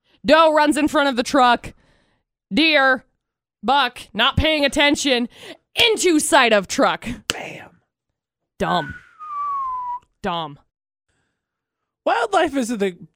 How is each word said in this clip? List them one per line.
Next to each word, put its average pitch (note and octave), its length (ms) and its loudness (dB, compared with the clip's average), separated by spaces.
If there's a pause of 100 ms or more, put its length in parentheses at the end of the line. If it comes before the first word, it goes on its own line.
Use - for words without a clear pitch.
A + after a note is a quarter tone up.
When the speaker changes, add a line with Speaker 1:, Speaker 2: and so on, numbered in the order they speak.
(260)
Speaker 1:
Doe D#4 280 6
runs D4 240 2
in D4+ 100 2
front C#4+ 220 0
of C4 60 -2
the A#3+ 80 -2
truck. B3 500 2 (800)
Deer, C4+ 520 2 (580)
buck, B3 360 -2 (140)
not A#3+ 240 0
paying D4+ 280 2
attention, C#4+ 640 0 (460)
into F#4 440 2
sight A#3 340 4
of G3 140 2
truck. F#3 400 -2 (260)
Speaker 2:
Bam. - 480 -18 (800)
Speaker 1:
Dumb. E3+ 360 -2 (1300)
Dumb. E3 380 -8 (1500)
Speaker 2:
Wildlife F#4 500 0
isn't A#3+ 240 -4
the, F#3+ 180 -4 (180)